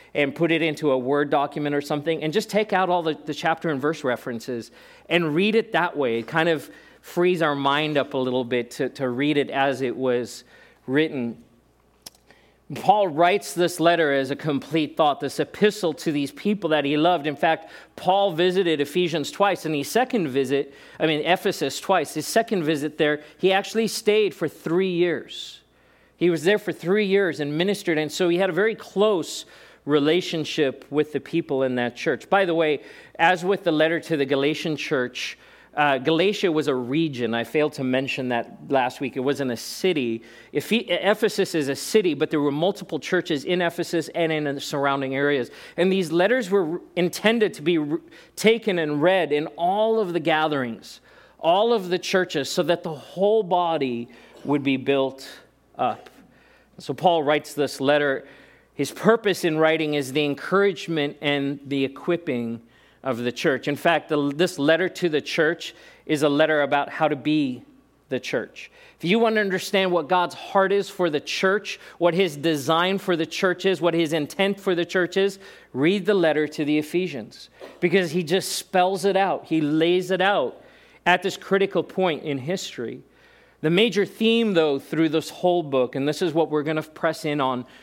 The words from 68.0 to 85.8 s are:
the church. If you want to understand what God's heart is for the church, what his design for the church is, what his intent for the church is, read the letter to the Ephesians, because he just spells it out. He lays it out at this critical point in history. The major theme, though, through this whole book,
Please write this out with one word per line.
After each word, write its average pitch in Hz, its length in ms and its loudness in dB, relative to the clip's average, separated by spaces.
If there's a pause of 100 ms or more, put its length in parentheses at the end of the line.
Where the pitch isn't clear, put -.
the 127 100 -2
church. - 500 -6 (300)
If 165 60 -6
you 202 120 4
want 220 200 2
to 214 40 4
understand 190 500 0
what 165 160 0
God's 180 280 0
heart 190 360 2
is 202 160 0
for 175 220 0
the 147 100 0
church, - 600 -2 (180)
what 170 160 4
his 170 240 0
design 160 600 2
for 185 160 0
the 156 100 0
church 180 400 -2
is, 180 160 2
what 165 140 2
his 165 180 2
intent 190 460 0
for 185 160 0
the 170 100 0
church 175 320 -2
is, 196 220 0 (340)
read 170 320 2
the 208 80 2
letter 156 360 2
to 156 140 -4
the 151 140 2
Ephesians, 151 720 -4 (300)
because 175 320 2
he 180 100 0
just 165 300 -2
spells 185 520 0
it 190 140 2
out. 185 280 0
He 160 160 0
lays 165 500 2
it 180 100 0
out 180 420 0 (400)
at 180 200 4
this 185 140 -4
critical 196 440 0
point 170 400 -2
in 143 160 -4
history. 127 640 -8 (600)
The 156 100 2
major 196 340 4
theme, 226 480 0
though, 151 240 4
through 160 320 0
this 151 220 -2
whole 175 320 0
book, 135 320 0